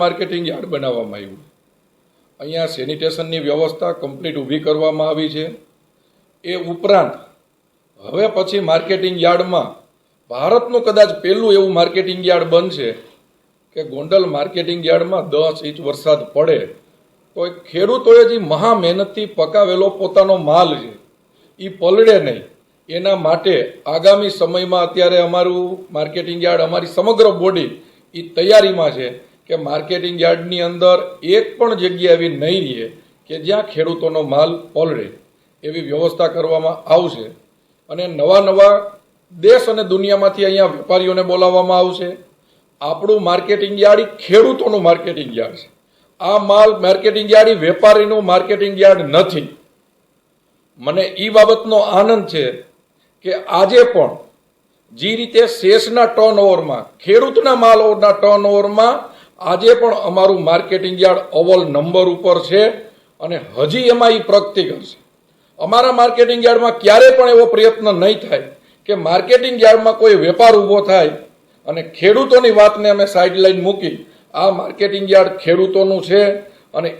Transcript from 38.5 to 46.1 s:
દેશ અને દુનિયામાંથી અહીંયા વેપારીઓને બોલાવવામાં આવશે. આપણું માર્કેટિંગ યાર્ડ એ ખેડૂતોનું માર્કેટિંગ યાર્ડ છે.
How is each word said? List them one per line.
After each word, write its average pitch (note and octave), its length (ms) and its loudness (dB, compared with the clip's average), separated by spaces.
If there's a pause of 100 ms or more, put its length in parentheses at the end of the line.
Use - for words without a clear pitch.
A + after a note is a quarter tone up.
દેશ G3+ 360 4
અને A3 200 -4
દુનિયામાંથી G3 580 0
અહીંયા F#3+ 280 0
વેપારીઓને F#3 480 -2
બોલાવવામાં F3+ 580 2
આવશે. F#3 280 -4 (720)
આપણું F3+ 480 -2
માર્કેટિંગ G3 500 -4
યાર્ડ G#3 260 4
એ - 20 -8 (160)
ખેડૂતોનું G#3+ 640 2
માર્કેટિંગ E3 520 -2
યાર્ડ F#2+ 220 -8
છે. - 60 -20 (540)